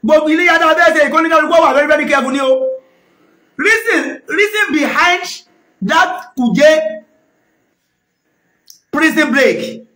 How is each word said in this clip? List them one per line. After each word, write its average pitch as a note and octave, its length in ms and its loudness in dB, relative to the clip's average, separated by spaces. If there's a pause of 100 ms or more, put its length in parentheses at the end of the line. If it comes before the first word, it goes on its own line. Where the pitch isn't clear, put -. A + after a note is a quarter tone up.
Gbogbo D#4 280 2
Iléyá E4 280 2
tá D#4+ 120 2
a D#4+ 40 2
fẹ́ E4 200 2
ṣe, D4 160 0
kó D#4+ 100 0
ní E4 80 -2
kálukú D#4 240 0 (100)
wà C#4 120 2
very, C#4+ 120 2
very D4+ 220 0
careful C4+ 240 -2
ni C#4 80 -2
o. C4+ 100 0 (1080)
Reason, F#4 680 -2
reason G#4 440 -2
behind D#4 520 -2 (580)
that F4+ 540 -2
kuje B3 340 4 (2250)
prison D4+ 440 -2
break. A#3+ 260 0 (380)